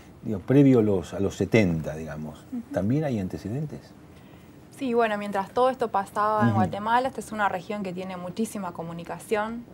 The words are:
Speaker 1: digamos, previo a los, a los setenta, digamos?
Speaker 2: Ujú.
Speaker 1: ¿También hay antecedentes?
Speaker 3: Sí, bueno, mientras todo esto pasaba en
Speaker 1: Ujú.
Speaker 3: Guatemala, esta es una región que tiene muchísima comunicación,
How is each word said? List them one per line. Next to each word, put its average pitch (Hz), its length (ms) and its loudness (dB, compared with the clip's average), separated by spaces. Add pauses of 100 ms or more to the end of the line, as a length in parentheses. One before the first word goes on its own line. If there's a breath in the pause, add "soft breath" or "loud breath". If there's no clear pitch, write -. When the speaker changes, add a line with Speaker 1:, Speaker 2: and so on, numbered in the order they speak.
(240 loud breath)
Speaker 1:
digamos, 107 200 -4
previo 131 360 8
a - 20 6
los, 98 320 0
a 85 60 -4
los 98 160 0
setenta, 85 580 2
digamos? 78 580 -12
Speaker 2:
Ujú. 240 100 -8 (100)
Speaker 1:
¿También 107 320 0
hay 123 160 -2
antecedentes? 98 760 -8 (800 loud breath)
Speaker 3:
Sí, 254 180 -2
bueno, 226 240 2
mientras 202 320 -4
todo 254 200 4
esto 247 180 -4
pasaba 214 540 0
en 208 60 4
Speaker 1:
Ujú. 202 80 0
Speaker 3:
Guatemala, 220 520 0
esta 262 120 -8
es - 100 -12
una 214 180 0
región 208 340 -4
que 196 100 -6
tiene 185 240 -8
muchísima 180 560 -6
comunicación, 170 1000 -6